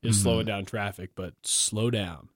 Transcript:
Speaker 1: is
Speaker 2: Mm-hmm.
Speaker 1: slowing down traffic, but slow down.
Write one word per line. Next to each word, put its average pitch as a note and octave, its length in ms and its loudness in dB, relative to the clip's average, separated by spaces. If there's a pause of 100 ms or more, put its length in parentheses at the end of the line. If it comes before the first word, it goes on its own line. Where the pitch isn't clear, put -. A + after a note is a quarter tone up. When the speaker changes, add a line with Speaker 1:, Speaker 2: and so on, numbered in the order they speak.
Speaker 1:
is A2+ 140 4
Speaker 2:
Mm-hmm. G2+ 60 4
Speaker 1:
slowing A2+ 240 4
down G2+ 200 -2
traffic, G2+ 480 -4
but F#2 180 -8 (100)
slow - 480 0
down. F#2 460 -4